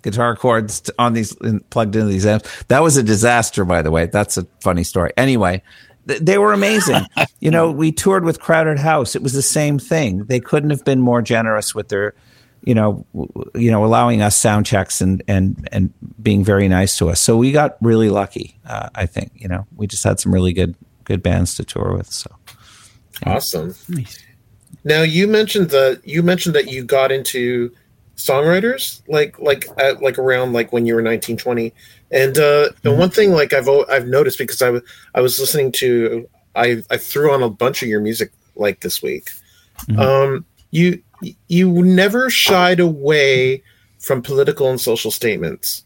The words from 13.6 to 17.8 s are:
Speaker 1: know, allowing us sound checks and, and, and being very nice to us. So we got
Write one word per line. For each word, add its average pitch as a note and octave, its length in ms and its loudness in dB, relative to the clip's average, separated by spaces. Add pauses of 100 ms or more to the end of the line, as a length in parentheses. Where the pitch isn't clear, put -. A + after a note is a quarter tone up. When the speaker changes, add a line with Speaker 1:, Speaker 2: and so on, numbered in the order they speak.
Speaker 1:
know, G#2+ 140 4
allowing A2+ 380 4
us G#2 120 2
sound G#2 300 2
checks - 380 -2
and, F#2+ 260 0
and, G2 420 0
and G2 220 0 (300)
being G2+ 200 2
very G2+ 260 4
nice F#2+ 280 2
to E2+ 140 0
us. F2 100 -2
So A2+ 160 2
we B2+ 160 2
got D3 300 2